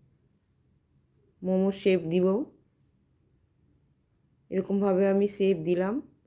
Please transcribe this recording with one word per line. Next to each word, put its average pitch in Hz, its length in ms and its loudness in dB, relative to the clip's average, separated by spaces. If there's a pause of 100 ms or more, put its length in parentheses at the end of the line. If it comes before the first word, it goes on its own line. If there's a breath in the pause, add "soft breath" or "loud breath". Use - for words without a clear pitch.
(1400)
মোমোর 185 300 0
শেপ 190 300 0
দিব। 185 400 0 (2000)
এরকমভাবে 196 580 0
আমি 196 200 2
শেপ 196 300 0
দিলাম। 180 440 -2 (260)